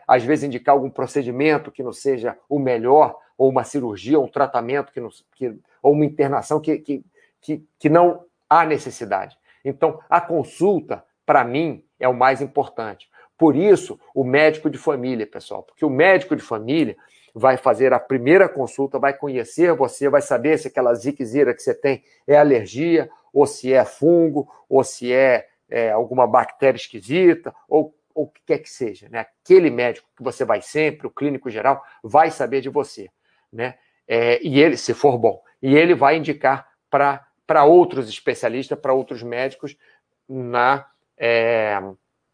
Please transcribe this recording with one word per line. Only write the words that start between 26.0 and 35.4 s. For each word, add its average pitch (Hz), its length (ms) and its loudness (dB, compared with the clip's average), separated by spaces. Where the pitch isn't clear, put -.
bactéria 123 480 2
esquisita, 143 760 -2
ou, 151 240 0
ou 147 120 -6
o - 20 -14
que - 180 -20
quer 147 120 -2
que 156 120 -20
seja, 104 380 -12
né? 113 180 -10
Aquele 175 260 4
médico 120 380 -4
que - 60 -20
você 123 220 -6
vai 104 180 -2
sempre, 147 460 -6
o - 20 -20
clínico 139 400 -8
geral, 113 320 -2
vai 143 260 2
saber 127 300 -6
de 127 80 -8
você, 117 420 -8
né? 123 240 -10
É, 120 340 0
e 139 200 2
ele, 151 160 4
se - 180 -6
for 127 240 0
bom, 113 240 -2